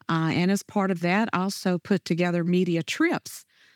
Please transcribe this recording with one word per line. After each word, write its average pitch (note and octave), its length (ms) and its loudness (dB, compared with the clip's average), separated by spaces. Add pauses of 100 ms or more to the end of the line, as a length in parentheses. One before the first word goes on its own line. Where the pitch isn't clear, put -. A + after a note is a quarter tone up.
Uh, D#3+ 260 0
and F3 160 2
as G3 140 0
part F#3+ 280 0
of E3+ 100 -4
that, G3 320 2
also F#3 440 0
put - 280 0
together F3 380 0
media F3 380 2
trips - 640 -2 (300)